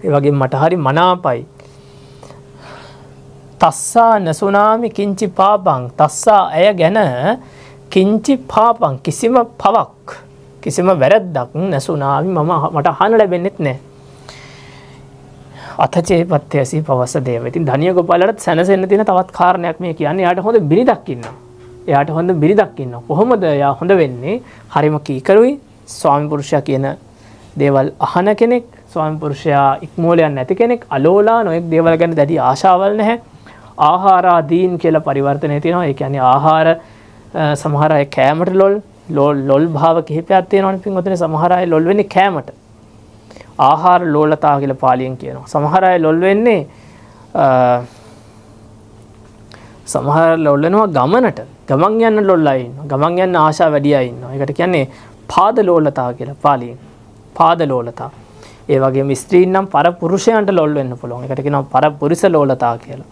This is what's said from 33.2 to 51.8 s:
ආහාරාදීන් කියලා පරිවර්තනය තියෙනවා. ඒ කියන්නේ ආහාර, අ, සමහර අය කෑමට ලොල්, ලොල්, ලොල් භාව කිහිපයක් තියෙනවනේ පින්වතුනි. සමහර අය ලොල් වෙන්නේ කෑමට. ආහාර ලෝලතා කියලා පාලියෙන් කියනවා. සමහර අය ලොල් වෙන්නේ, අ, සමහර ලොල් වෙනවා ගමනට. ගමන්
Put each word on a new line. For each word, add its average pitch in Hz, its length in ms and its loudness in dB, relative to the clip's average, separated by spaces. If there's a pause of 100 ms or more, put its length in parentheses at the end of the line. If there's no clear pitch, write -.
ආහාරාදීන් 180 1000 2
කියලා 160 220 2
පරිවර්තනය 143 600 -2
තියෙනවා. 175 240 -2
ඒ 139 80 -2
කියන්නේ 139 260 -6
ආහාර, 151 480 4
අ, - 880 -4
සමහර 151 360 0
අය 143 140 2
කෑමට 156 480 0
ලොල්, 196 260 2 (300)
ලොල්, 147 260 0 (120)
ලොල් 143 200 2
භාව 165 340 0
කිහිපයක් 170 480 -2
තියෙනවනේ 190 280 0
පින්වතුනි. 190 400 -4
සමහර 165 340 0
අය 180 160 0
ලොල් 165 180 2
වෙන්නේ 202 180 0
කෑමට. 190 440 -2 (1120)
ආහාර 165 420 4 (120)
ලෝලතා 151 460 2
කියලා 139 200 -2
පාලියෙන් 127 380 -2
කියනවා. 131 300 -14
සමහර 151 360 0
අය 180 160 2
ලොල් 160 220 2
වෙන්නේ, 196 460 2 (680)
අ, 160 100 2 (2500)
සමහර 160 520 0
ලොල් 147 240 2
වෙනවා 196 260 2
ගමනට. 165 520 0 (280)
ගමන් 196 340 0